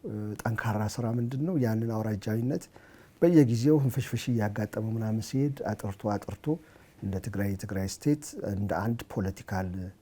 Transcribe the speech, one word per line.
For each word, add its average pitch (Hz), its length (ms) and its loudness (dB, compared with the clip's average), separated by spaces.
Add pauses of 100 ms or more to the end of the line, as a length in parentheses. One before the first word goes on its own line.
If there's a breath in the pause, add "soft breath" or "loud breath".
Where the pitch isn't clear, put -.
እ፣ 208 100 -8 (260)
ጠንካራ 110 520 0
ስራ 120 220 -4
ምንድን 123 320 -2
ነው? 180 140 0
ያንን 113 340 2
አውራጃዊነት 110 720 -2 (560 loud breath)
በየጊዜው 147 560 8
ህንፍሽፍሽ 127 500 0
እያጋጠመው 110 640 0
ምናምን 110 320 0
ሲሄድ 139 320 0 (100)
አጥርቶ 107 420 -4
አጥርቶ 101 380 -4 (520 loud breath)
እንደ 98 220 -4
ትግራይ፣ 101 300 -2
የትግራይ 98 400 -4
ስቴት 147 340 0 (240)
እንደ 98 300 -2
አንድ 117 300 0
ፖለቲካል፣ 95 640 -4 (320)